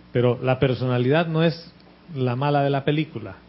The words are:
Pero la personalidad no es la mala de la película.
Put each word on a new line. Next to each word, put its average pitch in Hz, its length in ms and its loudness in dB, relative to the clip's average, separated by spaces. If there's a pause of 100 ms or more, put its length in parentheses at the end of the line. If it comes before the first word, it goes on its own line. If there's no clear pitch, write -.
(140)
Pero 120 280 2
la 127 160 0
personalidad 127 680 0
no 160 160 0
es - 260 -2 (460)
la 127 220 -2
mala 143 260 2
de 139 60 2
la 135 160 -2
película. 143 500 -4 (140)